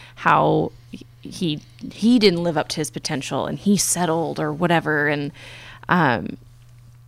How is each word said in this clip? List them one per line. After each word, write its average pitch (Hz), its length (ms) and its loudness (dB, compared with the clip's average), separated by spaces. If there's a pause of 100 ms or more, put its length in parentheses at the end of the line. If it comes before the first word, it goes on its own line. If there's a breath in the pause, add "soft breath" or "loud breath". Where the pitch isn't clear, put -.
(160 loud breath)
how 156 560 2 (500)
he, 151 400 -6 (320)
he 240 260 4
didn't 175 240 4
live 165 140 -2
up 151 120 -2
to - 80 -10
his 151 140 -4
potential, - 540 -6
and 147 120 -6
he 202 200 2
settled 165 640 0
or 151 120 -2
whatever. 151 560 2
And, 147 240 -2 (560 loud breath)
um, 135 480 2 (720)